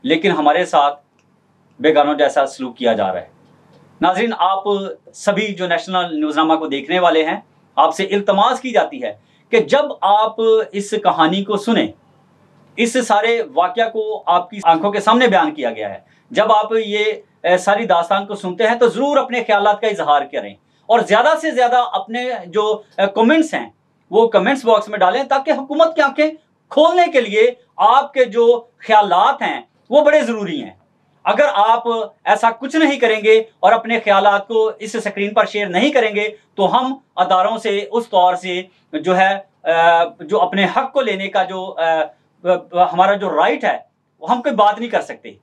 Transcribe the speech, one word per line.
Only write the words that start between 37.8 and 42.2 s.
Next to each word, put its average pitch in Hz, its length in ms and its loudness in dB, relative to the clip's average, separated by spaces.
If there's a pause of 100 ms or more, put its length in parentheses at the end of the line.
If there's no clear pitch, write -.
उस 226 260 -6
तौर 180 260 2
से 185 340 -8 (260)
जो 156 180 -2
है, 190 360 -2 (160)
अ, 165 580 2
जो 175 140 -4
अपने 196 280 0
हक 262 280 -2
को 277 80 0
लेने 196 260 -4
का 190 160 -2
जो, 185 220 -8
अ, 165 200 -6 (600)